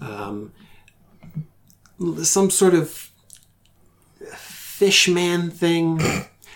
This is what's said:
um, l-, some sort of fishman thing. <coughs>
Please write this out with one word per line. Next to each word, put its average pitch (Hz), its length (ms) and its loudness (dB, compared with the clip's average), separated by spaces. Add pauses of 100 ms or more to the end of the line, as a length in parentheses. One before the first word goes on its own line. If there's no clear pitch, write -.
um, 104 520 -10 (1500)
l-, 165 240 -4
some 190 260 2
sort 185 240 4
of - 360 -2 (1300)
fishman 175 1120 0
thing. 165 500 0
<coughs> - 240 -2 (320)